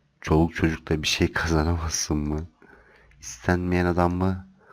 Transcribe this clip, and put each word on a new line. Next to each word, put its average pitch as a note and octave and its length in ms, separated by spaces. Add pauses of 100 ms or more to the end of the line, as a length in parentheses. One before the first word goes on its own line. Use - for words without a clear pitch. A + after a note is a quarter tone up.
(200)
Çoluk E2 340
çocukla D#2+ 480
bir - 40
şey - 260
kazanamazsın D#2+ 840
mı? D2+ 320 (720)
İstenmeyen F2+ 680
adam F2 280
mı? F#2+ 340 (240)